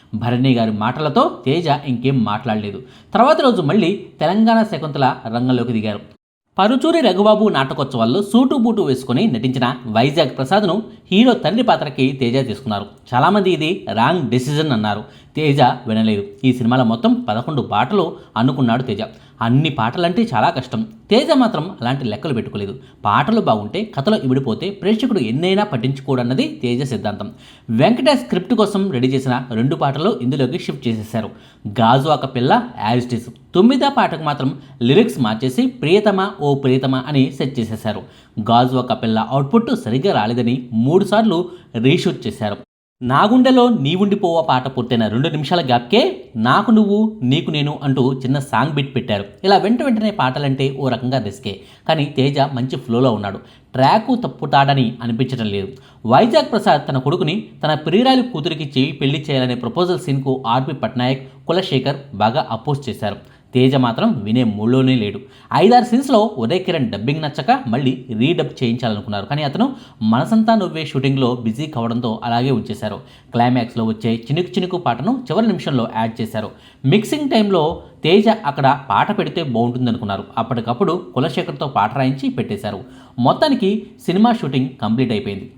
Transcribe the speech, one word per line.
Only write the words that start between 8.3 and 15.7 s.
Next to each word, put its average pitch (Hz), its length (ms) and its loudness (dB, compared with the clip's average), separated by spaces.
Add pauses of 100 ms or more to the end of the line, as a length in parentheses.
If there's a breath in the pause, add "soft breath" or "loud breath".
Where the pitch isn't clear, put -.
బూటు 220 260 0
వేసుకుని 147 460 0
నటించిన 123 480 -2 (100)
వైజాగ్ 135 520 0
ప్రసాద్ను 196 460 0 (280 loud breath)
హీరో 226 220 6
తండ్రి 214 300 0
పాత్రకి 143 560 0
తేజ 123 280 0
తీసుకున్నారు. 101 380 -6 (280)
చాలామంది 180 380 4
ఇది 160 420 -2
రాంగ్ 131 360 2
డెసిజన్ 143 420 0
అన్నారు. 107 320 -2 (320 loud breath)
తేజ 147 260 2
వినలేదు. 110 600 2 (200)